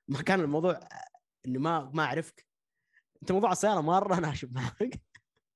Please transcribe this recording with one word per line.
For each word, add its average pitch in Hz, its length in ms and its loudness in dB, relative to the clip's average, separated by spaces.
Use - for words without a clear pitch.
ما 143 140 -4
كان 190 180 2
الموضوع 156 400 0
إني 127 120 -4
ما، 147 360 -2
ما 156 100 0
أعرفك. 143 420 -6
أنت - 100 0
موضوع 196 200 4
السيارة 196 280 2
مرة 185 400 2
<laughs> - 0 -
ناشف 147 320 -4
معك. 127 500 -4